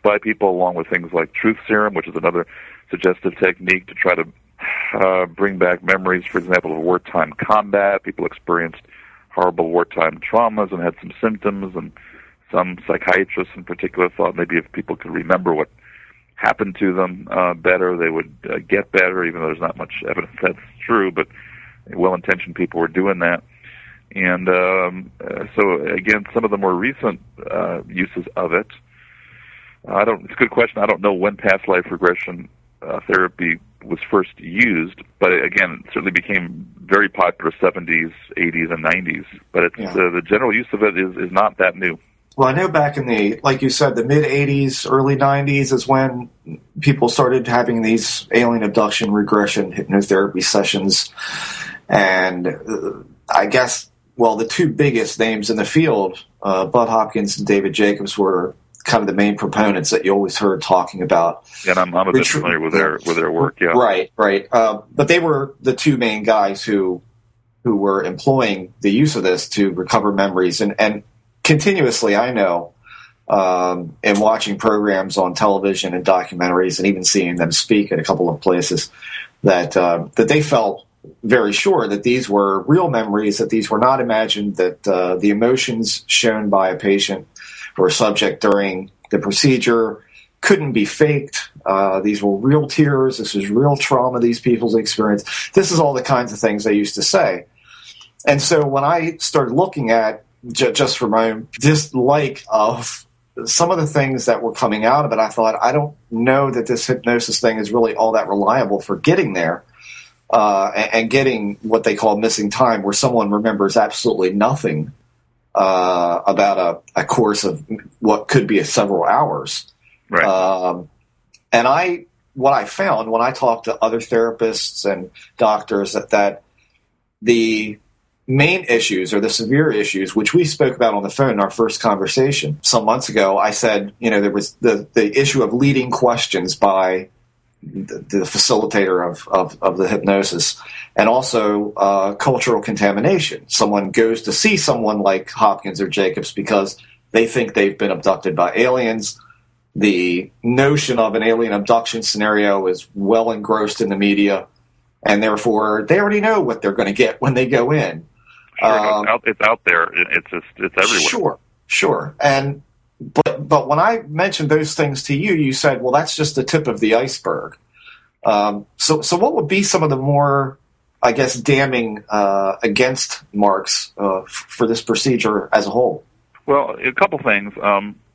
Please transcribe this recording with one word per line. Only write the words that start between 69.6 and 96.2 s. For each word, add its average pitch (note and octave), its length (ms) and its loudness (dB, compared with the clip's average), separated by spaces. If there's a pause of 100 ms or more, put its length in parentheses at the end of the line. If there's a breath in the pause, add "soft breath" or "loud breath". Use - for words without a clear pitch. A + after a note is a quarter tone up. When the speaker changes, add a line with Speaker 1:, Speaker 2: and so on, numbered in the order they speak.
Speaker 2:
recover G2 400 0
memories. F#2 500 0
And, G2+ 180 0
and G#2+ 240 0 (400)
continuously, D3 720 2
I A#2+ 160 0
know, F#2 420 0 (540 loud breath)
um, F2+ 760 0
in G2+ 160 2
watching G#2+ 380 0
programs G#2 600 0
on F#2 160 0
television G2 600 0
and F2+ 120 -4
documentaries F2+ 720 0
and F#2 80 0
even F#2 160 0
seeing F2 320 0
them E2 160 0
speak G2+ 400 0
at F2 80 0
a E2 40 -4
couple F2+ 260 0
of D#2+ 120 -6
places, F2+ 480 0 (540 loud breath)
that, F2+ 340 2
uh, E2+ 380 2
that A2+ 140 2
they D3+ 120 4
felt A2 440 0 (380)
very G#2+ 300 2
sure D3 340 2
that G2+ 160 -4
these B2 260 0
were G2 320 2
real E3+ 280 2
memories, G#2+ 480 0
that - 120 0
these A2 200 0
were G#2+ 100 0
not B2+ 200 4
imagined, A2 560 -2
that, F2+ 320 -2
uh, F#2 280 0
the G2 140 2
emotions A2+ 800 0
shown G#2+ 420 0
by F#2+ 200 2
a F#2 60 -2
patient G2 520 0 (500 loud breath)
or F#2 100 4
a F2+ 40 4
subject G#2+ 500 0
during G2 500 0 (180)
the G2+ 100 0
procedure A2+ 840 0 (380 loud breath)
couldn't D3+ 320 2
be G#2+ 100 2
faked. C#3+ 640 0 (160)
Uh, F#2+ 360 2
these G2+ 200 -2
were G2+ 140 2
real C#3 320 2
tears. C3+ 500 2
This - 160 -6
was G2+ 160 -2
real C#3 280 4
trauma B2+ 420 0
these A#2 220 0
people A2+ 340 0
experienced. G#2+ 760 -2
This F#3 180 4
is E3 80 2
all D3 140 2
the B2+ 80 -2
kinds B2 320 0